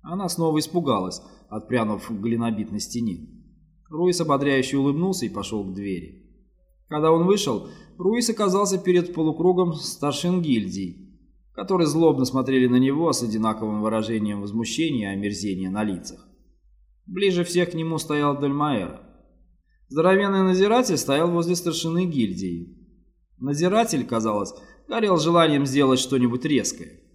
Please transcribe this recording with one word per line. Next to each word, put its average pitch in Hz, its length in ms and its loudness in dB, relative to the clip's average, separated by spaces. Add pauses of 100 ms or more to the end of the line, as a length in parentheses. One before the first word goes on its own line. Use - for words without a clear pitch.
Она 180 260 -6
снова 160 300 0
испугалась, 139 600 -2 (280)
отпрянув 107 600 -4
к 117 40 -6
глинобитной 110 680 -4
стене. 104 480 -8 (640)
Руис 175 300 0
ободряюще 139 580 0
улыбнулся 147 480 0
и - 20 -4
пошёл 101 360 -6
к 95 100 -10
двери. 92 520 -10 (640)
Когда 151 240 4
он 170 140 4
вышел, 185 420 0 (300)
Руис 226 320 0
оказался 196 480 0
перед 180 360 0
полукругом 165 600 2
старшин 147 680 -2
гильдий, 98 680 -2 (420)
которые 185 340 0
злобно 151 380 4
смотрели 131 420 2
на 123 100 4
него 139 360 2
с 123 100 -2
одинаковым 110 600 -2
выражением 107 580 -2
возмущения 110 680 -4
и 98 40 -4
омерзения 98 560 -4
на 107 140 -2
лицах. - 420 -8 (800)
Ближе 180 400 0
всех 175 280 0
к - 20 -12
нему 160 240 -4
стоял 147 400 0
Дальмаэра. 143 640 -2 (840)
Здоровенный 190 560 2
надзиратель 196 520 2
стоял 147 340 2
возле 170 260 0
старшины 170 500 -2
гильдии. 92 680 -4 (640)
Надзиратель, 156 680 0
казалось, 110 480 -2 (340)
горел 208 300 2
желанием 156 480 4
сделать 131 340 4
что-нибудь 123 440 0
резкое. - 560 -2 (140)